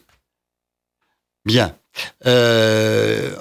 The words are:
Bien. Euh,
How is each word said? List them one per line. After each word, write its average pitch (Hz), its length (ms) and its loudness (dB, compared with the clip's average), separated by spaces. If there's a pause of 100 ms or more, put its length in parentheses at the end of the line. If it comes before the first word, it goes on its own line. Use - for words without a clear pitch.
(1500)
Bien. 110 280 0 (520)
Euh, 110 1040 2 (100)